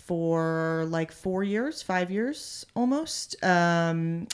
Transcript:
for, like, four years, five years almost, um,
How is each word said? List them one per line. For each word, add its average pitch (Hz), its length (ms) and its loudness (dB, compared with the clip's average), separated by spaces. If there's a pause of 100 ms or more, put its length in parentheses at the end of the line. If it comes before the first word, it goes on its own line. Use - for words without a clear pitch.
for, 165 840 0
like, 165 220 -2
four 190 320 -2
years, 220 400 -2
five 180 260 0
years 233 560 -4 (100)
almost, 269 680 -2
um, 170 920 2